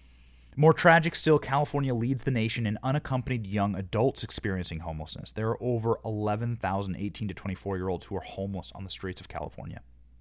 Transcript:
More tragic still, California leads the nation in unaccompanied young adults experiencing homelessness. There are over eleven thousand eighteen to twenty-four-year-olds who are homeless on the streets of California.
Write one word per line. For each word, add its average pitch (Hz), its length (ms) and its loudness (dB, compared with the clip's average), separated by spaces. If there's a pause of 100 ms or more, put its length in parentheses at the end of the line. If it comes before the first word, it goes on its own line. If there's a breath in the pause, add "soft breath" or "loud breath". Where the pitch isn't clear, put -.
(560 soft breath)
More 156 180 10
tragic 165 400 6
still, 156 240 6
California 139 560 0
leads 120 300 0
the 143 60 0
nation 113 360 0
in 107 160 0
unaccompanied 127 640 -2
young 101 280 0
adults 104 480 0
experiencing 92 580 -4
homelessness. 78 520 -8
There 110 160 -2
are 113 140 -4
over 117 420 0
eleven 110 520 -2
thousand 98 400 -2
eighteen 101 320 -4
to 87 60 -6
twenty-four-year-olds 92 680 -4
who 98 120 -6
are 90 40 -4
homeless 98 540 -8
on 95 100 -10
the 95 60 -10
streets - 320 -8
of - 60 -18
California. - 520 -10 (400)